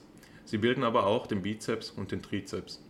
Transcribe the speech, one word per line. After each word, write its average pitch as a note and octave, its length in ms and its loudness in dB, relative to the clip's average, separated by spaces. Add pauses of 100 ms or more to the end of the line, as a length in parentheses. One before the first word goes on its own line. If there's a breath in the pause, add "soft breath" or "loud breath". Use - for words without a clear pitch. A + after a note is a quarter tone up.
(460 loud breath)
sie G#2+ 140 0
bilden B2+ 240 4
aber A2+ 240 4
auch A#2 180 4
den G2+ 160 -2
Bizeps A2 480 -4
und G2+ 220 -8
den F#2+ 100 -2
Trizeps. - 680 -6